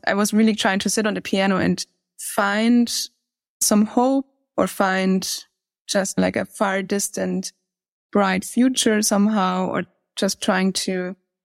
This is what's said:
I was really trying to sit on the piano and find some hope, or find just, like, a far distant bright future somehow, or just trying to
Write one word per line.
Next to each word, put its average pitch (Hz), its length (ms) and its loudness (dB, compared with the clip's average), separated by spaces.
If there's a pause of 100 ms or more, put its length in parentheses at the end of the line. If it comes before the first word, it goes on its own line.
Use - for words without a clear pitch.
I - 80 2
was 202 180 0
really 220 220 4
trying 202 260 0
to 196 120 -2
sit 220 160 0
on 202 80 -2
the 185 60 -6
piano 196 360 0
and 180 260 0 (360)
find 226 720 0 (680)
some 214 260 4
hope, 269 400 0 (300)
or 190 100 2
find 190 600 0 (580)
just, 196 320 -4
like, 185 200 0
a 196 80 -2
far 196 360 -2
distant 190 720 -4 (600)
bright 196 340 0
future 240 560 2
somehow, 202 640 0
or - 160 -4 (320)
just - 260 -4
trying 190 300 0
to 185 440 -6 (300)